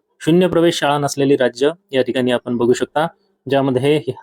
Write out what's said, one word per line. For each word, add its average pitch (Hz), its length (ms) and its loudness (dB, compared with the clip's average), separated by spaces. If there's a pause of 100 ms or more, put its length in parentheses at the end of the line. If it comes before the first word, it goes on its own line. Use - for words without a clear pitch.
(200)
शून्य 175 280 2
प्रवेश 170 300 0
शाळा 143 200 0
नसलेली 139 380 0
राज्य 123 340 0 (220)
या 131 100 0
ठिकाणी 123 280 -2
आपण 120 260 -2
बघू 120 160 0
शकता, 147 340 -2 (440)
ज्यामध्ये 139 520 0 (200)